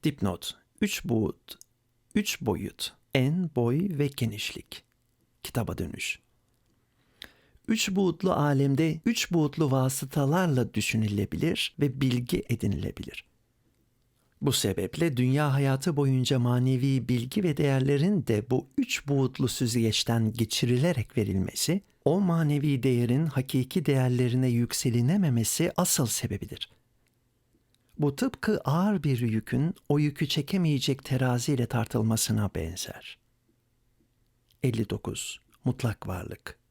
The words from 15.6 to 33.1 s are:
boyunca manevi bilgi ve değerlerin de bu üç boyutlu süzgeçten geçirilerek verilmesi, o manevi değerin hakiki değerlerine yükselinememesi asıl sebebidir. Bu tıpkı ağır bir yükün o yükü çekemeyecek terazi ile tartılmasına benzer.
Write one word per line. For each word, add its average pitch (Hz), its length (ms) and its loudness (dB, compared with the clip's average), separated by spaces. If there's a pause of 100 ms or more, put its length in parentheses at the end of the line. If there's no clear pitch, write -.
boyunca 131 420 2
manevi 123 680 2
bilgi 127 340 0
ve 156 140 0
değerlerin 143 680 2
de 107 220 0
bu - 180 0 (100)
üç - 300 -4
boyutlu 135 400 0
süzgeçten 113 840 0
geçirilerek 123 840 0
verilmesi, 104 640 0 (240)
o 165 140 2
manevi 147 640 2
değerin 123 420 2
hakiki 131 600 -2
değerlerine 127 600 2
yükselinememesi 120 1300 2
asıl 156 280 2
sebebidir. - 640 -6 (1300)
Bu 143 160 0
tıpkı - 460 -2
ağır 175 420 0
bir 135 160 0
yükün 123 560 0 (140)
o 147 100 4
yükü 147 280 0
çekemeyecek 147 760 0
terazi 131 500 0
ile 120 120 0
tartılmasına 110 880 0
benzer. - 640 -8 (1500)